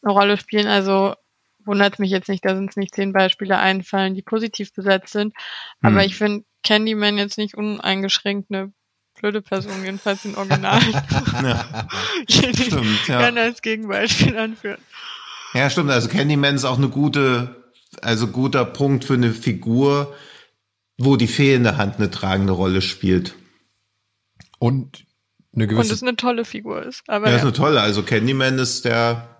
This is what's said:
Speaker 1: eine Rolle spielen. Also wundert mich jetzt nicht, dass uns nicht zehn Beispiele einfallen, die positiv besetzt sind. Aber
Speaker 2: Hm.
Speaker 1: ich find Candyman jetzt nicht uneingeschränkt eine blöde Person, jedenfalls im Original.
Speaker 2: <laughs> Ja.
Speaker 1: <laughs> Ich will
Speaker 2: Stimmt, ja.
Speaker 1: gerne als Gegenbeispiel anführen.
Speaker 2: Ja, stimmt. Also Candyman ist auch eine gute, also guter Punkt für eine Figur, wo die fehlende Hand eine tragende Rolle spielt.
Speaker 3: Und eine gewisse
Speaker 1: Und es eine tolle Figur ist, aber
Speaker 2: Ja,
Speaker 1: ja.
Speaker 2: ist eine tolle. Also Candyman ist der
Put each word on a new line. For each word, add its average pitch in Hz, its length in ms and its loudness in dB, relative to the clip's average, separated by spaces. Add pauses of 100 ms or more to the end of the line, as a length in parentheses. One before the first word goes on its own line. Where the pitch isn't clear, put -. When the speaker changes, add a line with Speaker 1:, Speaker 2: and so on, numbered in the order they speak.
Speaker 1:
eine 208 120 0
Rolle 202 240 4
spielen. 208 300 -2
Also 196 460 2 (520)
wundert 202 340 2
mich 196 100 0
jetzt 185 200 -2
nicht, 196 160 -4
dass 190 120 0
uns 196 200 -6
nicht 196 180 -6
zehn 196 160 -2
Beispiele 190 460 0
einfallen, 190 580 0
die 190 60 -8
positiv 220 520 -6
besetzt 190 380 -2
sind. 208 220 -4 (480)
Aber 202 200 6
Speaker 2:
Hm. 196 60 4
Speaker 1:
ich 190 80 -4
find 208 300 -2 (180)
Candyman 214 540 2
jetzt 202 200 -4
nicht 208 180 -6
uneingeschränkt 202 960 -4
eine 196 200 -6 (480)
blöde 208 220 -2
Person, 190 420 -6
jedenfalls 196 400 -6
im 202 120 -8
Original. 196 440 0
Speaker 2:
<laughs> 131 640 -2
Ja. 113 500 -2
Speaker 1:
<laughs> 339 340 -6
Ich - 140 4
will 254 120 0
Speaker 2:
Stimmt, 131 540 -2
ja. 127 120 2
Speaker 1:
gerne 240 220 2
als 233 200 -2
Gegenbeispiel 220 760 0
anführen. 220 400 -6 (760)
Speaker 2:
Ja, 135 160 2
stimmt. 143 220 0
Also 120 160 2
Candyman 143 480 2
ist 131 100 -2
auch 127 120 0
eine 139 120 4
gute, 131 720 0 (380)
also 117 260 0
guter 131 360 0
Punkt 139 400 0
für 135 120 0
eine 120 160 4
Figur, 127 840 0 (920)
wo 139 120 6
die 120 120 2
fehlende 131 500 4
Hand 98 200 -2
eine 101 140 0
tragende 95 420 0
Rolle 95 280 0
spielt. 92 540 0 (1200)
Speaker 3:
Und 127 460 -2 (500)
eine 110 120 0
gewisse 226 220 2
Speaker 1:
Und 220 60 -2
es 208 80 -8
eine 247 120 0
tolle 233 300 -2
Figur 214 380 -10
ist, - 240 -14
aber 208 180 -2
Speaker 2:
Ja, 120 60 4
Speaker 1:
ja. 120 60 4
Speaker 2:
ist 120 60 2
eine 120 100 2
tolle. 143 280 2
Also 104 220 0
Candyman 131 560 0
ist - 260 -2
der 117 420 0 (120)